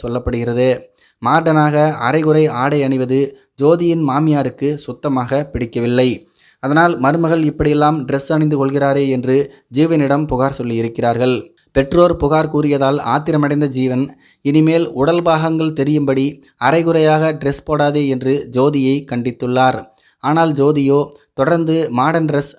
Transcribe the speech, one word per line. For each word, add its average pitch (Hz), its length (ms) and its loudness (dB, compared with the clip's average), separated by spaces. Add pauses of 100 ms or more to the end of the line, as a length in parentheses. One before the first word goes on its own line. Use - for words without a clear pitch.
சொல்லப்படுகிறது. 120 760 -2 (460)
மாடர்னாக 151 680 2
அரைகுறை 156 560 2
ஆடை 139 360 -2
அணிவது 135 540 -2 (240)
ஜோதியின் 165 480 2
மாமியாருக்கு 143 640 0
சுத்தமாக 135 680 -4
பிடிக்கவில்லை. 123 840 -2 (320)
அதனால் 156 400 2
மருமகள் 165 440 0
இப்படியெல்லாம் 151 640 0
டிரெஸ் 139 280 -4
அணிந்து 151 240 0
கொள்கிறாரே 139 520 0
என்று 131 440 0 (200)
ஜீவனிடம் 151 540 0
புகார் 135 300 -2
சொல்லியிருக்கிறார்கள். 120 960 -2 (180)
பெற்றோர் 170 440 2
புகார் 156 340 0
கூறியதால் 147 480 0
ஆத்திரமடைந்த 147 720 0
ஜீவன், 131 500 -4 (240)
"இனிமேல் 160 460 2
உடல் 160 340 0
பாகங்கள் 160 520 0
தெரியும்படி 143 720 -2 (140)
அரைகுறையாக 156 760 2
டிரெஸ் 143 320 -4
போடாதே" 147 440 0
என்று 131 440 -2
ஜோதியை 135 600 0
கண்டித்துள்ளார். 123 720 -2 (340)
ஆனால் 156 340 0
ஜோதியோ 143 540 2 (260)
தொடர்ந்து 160 580 0
மாடர்ன் 156 340 0
டிரெஸ் 143 320 -2